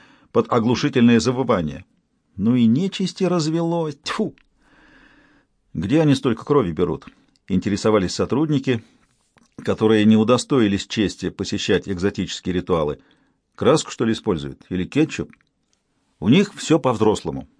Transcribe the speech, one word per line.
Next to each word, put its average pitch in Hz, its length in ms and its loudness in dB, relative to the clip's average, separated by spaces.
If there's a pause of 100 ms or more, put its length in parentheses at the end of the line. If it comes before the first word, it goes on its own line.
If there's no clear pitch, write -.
(320)
под 120 200 0
оглушительное 120 680 4
завывание? 113 680 -2 (500)
Ну 113 200 0
и 120 100 4
нечисти 180 580 0
развелось! 165 800 -2
Тьфу!" - 320 -6 (1400)
"Где 107 280 0
они 147 140 4
столько 120 300 -4
крови 127 260 0
берут?" — 80 360 -2 (400)
интересовались 98 680 0
сотрудники, 131 680 -2 (800)
которые 107 420 2
не 110 120 6
удостоились 110 680 2
чести 92 420 -4
посещать 95 580 -2
экзотические 92 680 -4
ритуалы. 80 440 -2 (560)
"Краску, 135 360 0
что - 140 -4
ли, 113 80 0
используют? 71 560 -6
Или 90 160 -4
кетчуп?" 143 460 -4 (880)
"У 90 100 -2
них 190 260 2
все 156 240 0
по-взрослому", — 104 680 0 (120)